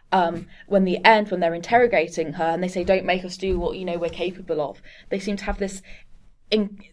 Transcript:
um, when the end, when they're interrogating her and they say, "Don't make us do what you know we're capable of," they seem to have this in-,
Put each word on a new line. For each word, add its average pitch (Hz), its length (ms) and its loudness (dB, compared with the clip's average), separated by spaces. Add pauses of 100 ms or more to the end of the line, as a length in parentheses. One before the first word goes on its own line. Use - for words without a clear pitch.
(100)
um, 170 360 2 (220)
when 196 160 4
the 180 200 0
end, 214 260 4
when 180 100 -2
they're 165 120 2
interrogating 170 840 2
her 165 100 -2
and 165 180 0
they 180 60 -2
say, 180 140 -4
"Don't 190 220 2
make 185 220 -2
us 180 100 -12
do 190 240 -2
what 170 160 -2
you 190 80 -8
know 175 140 -4
we're 170 100 -4
capable 180 540 -6
of," - 180 -8 (300)
they 196 80 -2
seem 196 180 -4
to 196 80 -12
have 202 140 -4
this 196 240 -6 (680)
in-, 208 280 0 (140)